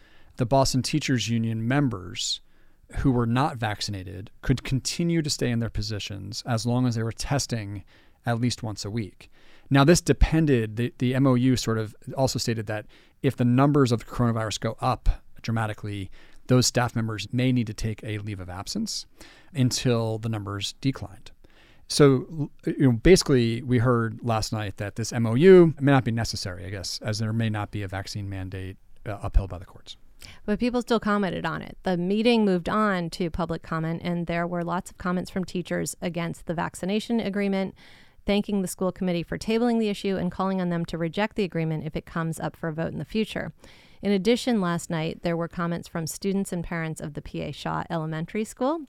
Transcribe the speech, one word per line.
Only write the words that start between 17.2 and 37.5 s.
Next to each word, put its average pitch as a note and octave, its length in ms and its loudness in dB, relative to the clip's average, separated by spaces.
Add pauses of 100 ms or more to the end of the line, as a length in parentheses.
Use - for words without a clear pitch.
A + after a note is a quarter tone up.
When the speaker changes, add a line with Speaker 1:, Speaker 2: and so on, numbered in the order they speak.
Speaker 1:
may B2+ 180 2
need B2 160 2
to G#2+ 60 -8
take A2 320 -4
a G#2+ 140 -6
leave G#2 200 -8
of F2+ 100 -10
absence A2+ 560 -6 (480)
until A#2 640 0
the A2 120 -6
numbers G2+ 500 -6
declined. - 520 -6 (580)
So, C#3+ 600 4 (160)
you C#3 140 -2
know, C3+ 140 6
basically, B2 720 6
we B2 160 2
heard A#2 440 2
last A2 300 0
night G#2+ 240 -4
that G2+ 180 -8
this A2 160 -6
M A#2 140 0
O A2+ 100 2
U F3 460 10
may C#3 100 6
not C3 140 6
be A#2+ 60 0
necessary, G2+ 540 -4
I F#2 40 -10
guess, G2 320 -8
as G#2+ 180 -2
there A2 140 0
may A2+ 160 2
not G#2 220 -4
be G#2 120 -6
a G2 60 -6
vaccine G2 400 -8
mandate, F#2+ 480 -8 (280)
uh, G2+ 160 -6
upheld G2 280 4
by F2+ 80 -10
the F2+ 80 -14
courts. - 320 -18 (480)
Speaker 2:
But G#3 120 0
people A#3+ 240 0
still A3+ 200 0
commented F#3+ 440 -2
on D#3 160 -6
it. - 220 -14
The F#3 140 0
meeting G#3+ 480 2
moved F3+ 240 2
on F#3+ 420 0
to F3 180 -4
public E3 320 -4
comment, D#3+ 420 -4
and F3 220 -2
there E3+ 220 -2
were F3 160 -4
lots E3+ 260 -4
of - 80 -18
comments F3+ 320 -2
from F#3+ 140 -4
teachers F3 580 -4
against E3 440 -6
the F3 80 -4
vaccination G#3 640 -2
agreement G3 560 -2 (520)